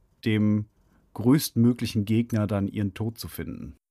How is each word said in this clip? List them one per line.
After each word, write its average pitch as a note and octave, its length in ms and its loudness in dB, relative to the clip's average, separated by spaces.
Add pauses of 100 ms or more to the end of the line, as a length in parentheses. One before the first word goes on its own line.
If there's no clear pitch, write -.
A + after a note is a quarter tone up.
(240)
dem G#2+ 420 2 (480)
größtmöglichen A#2+ 880 2
Gegner A2 420 0
dann G2 220 -2
ihren G2+ 260 -4
Tod A2+ 240 -6
zu - 80 -14
finden. - 480 -12 (160)